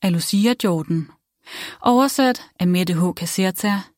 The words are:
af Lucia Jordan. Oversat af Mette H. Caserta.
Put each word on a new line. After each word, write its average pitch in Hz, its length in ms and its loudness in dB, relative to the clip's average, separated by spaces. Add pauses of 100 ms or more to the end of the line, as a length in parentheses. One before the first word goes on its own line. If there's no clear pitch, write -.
af 190 120 2
Lucia 202 400 2 (100)
Jordan. 165 440 0 (760)
Oversat 254 600 2 (180)
af 180 80 2
Mette 180 260 2
H. 170 200 0
Caserta. 190 680 -2 (160)